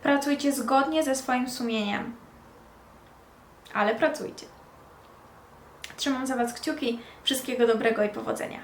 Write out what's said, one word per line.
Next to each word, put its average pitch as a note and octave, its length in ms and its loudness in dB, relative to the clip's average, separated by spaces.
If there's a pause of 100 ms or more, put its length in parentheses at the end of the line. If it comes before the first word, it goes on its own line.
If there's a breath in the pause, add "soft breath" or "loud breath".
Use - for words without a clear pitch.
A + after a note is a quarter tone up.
Pracujcie C#4+ 500 2
zgodnie C#4 500 2
ze C4+ 120 2
swoim B3+ 360 -2
sumieniem. A3 680 -2 (1600)
Ale G#3 200 2
pracujcie. - 520 -2 (1500)
Trzymam C4 300 -2
za C4 100 -2
Was A#3+ 160 0
kciuki. B3+ 480 -2 (220 loud breath)
Wszystkiego B3 440 2
dobrego A3+ 360 4
i G#3 60 4
powodzenia. A3 560 -4